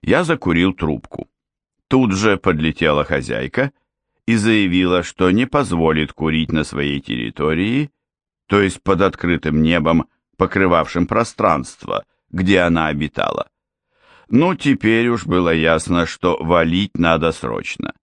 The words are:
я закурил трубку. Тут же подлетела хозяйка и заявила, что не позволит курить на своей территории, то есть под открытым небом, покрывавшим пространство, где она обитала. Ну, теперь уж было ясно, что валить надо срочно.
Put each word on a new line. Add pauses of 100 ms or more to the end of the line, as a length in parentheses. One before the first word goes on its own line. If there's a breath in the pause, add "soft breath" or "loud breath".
я
закурил
трубку. (600)
Тут
же
подлетела
хозяйка (520)
и
заявила,
что
не
позволит
курить
на
своей
территории, (560)
то
есть
под
открытым
небом, (300)
покрывавшим
пространство, (240)
где
она
обитала. (800 soft breath)
Ну,
теперь
уж
было
ясно,
что
валить
надо
срочно. (120)